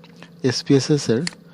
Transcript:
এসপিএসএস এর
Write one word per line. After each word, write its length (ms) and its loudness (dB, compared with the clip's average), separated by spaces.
এসপিএসএস 680 0
এর 120 0